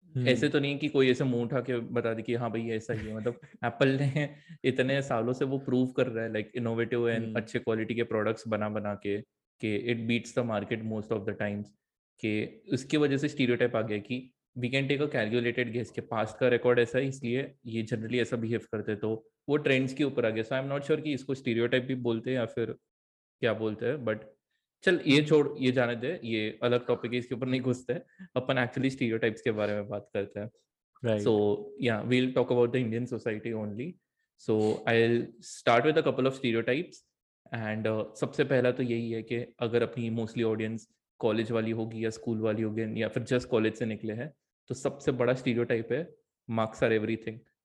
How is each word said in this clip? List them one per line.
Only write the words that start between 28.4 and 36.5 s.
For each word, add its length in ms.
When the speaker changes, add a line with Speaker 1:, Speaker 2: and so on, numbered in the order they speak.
Speaker 2:
actually 360
स्टीरियोटाइप्स 500
के 100
बारे 220
में 140
बात 260
करते 260
हैं। 100
Speaker 1:
Right. 220
Speaker 2:
So, 300
yeah, 240
we'll 300
talk 140
about 240
the 120
Indian 260
society 520
only। 260
So, 100
I'll 520
start 280
with 120
a 100
couple 180
of 80
stereotypes 640